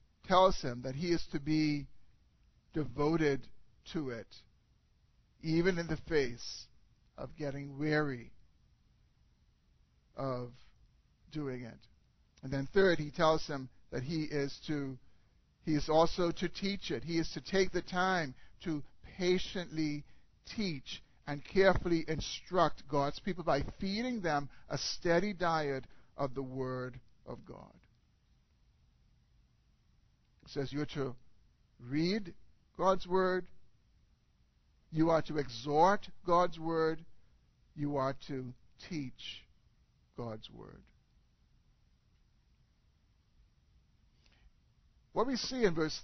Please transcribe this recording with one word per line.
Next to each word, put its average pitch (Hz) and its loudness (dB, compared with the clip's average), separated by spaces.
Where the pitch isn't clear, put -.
tells 185 6
him 123 -4
that 135 -4
he 170 0
is 165 2
to 151 -2
be 147 2
devoted 147 0
to 143 -2
it, 113 -10
even 170 2
in 170 -2
the 156 -2
face 131 -2
of 131 -10
getting 139 -8
weary 151 0
of 123 -4
doing 131 -4
it. 104 -14
And 135 -8
then 135 -2
third, 190 8
he 151 -2
tells 156 4
him 135 -6
that 127 -4
he 156 -2
is 143 -2
to, 139 -4
he 156 0
is 147 2
also 165 6
to 175 -2
teach 196 -4
it. 123 -4
He 165 -2
is 160 0
to 147 -8
take 190 2
the 180 0
time 180 0
to 151 -2
patiently 165 0
teach - -6
and 147 -6
carefully 180 6
instruct 156 0
God's 143 0
people 175 -4
by 147 2
feeding 214 -2
them 147 0
a 143 -2
steady 175 0
diet 160 -2
of 139 -2
the 139 -4
Word 127 -6
of - -12
God. - -18
It - -20
says 139 -4
you're 143 -4
to 131 -4
read 165 -2
God's 185 2
Word, 185 2
you 160 4
are 160 6
to 151 -4
exhort 147 2
God's 175 4
Word, 160 0
you 147 -2
are 135 0
to 131 -8
teach - -10
God's 110 -10
Word. 101 -18
What 214 2
we 262 0
see 247 0
in 170 4
verse 156 0